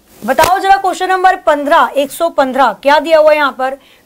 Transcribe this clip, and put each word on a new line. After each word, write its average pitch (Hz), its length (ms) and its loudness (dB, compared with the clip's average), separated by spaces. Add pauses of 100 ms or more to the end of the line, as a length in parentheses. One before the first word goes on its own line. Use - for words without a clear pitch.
(220)
बताओ 320 380 0
जरा 392 180 2
क्वेश्चन 370 320 -4
नंबर 370 280 2
पन्द्रह, 294 580 0
एक 285 160 -2
सौ 339 200 -4
पन्द्रह 262 420 0
क्या 285 260 0
दिया 311 200 2
हुआ 311 120 4
है 302 60 0
यहाँ 277 220 -2
पर? 262 180 -6 (280)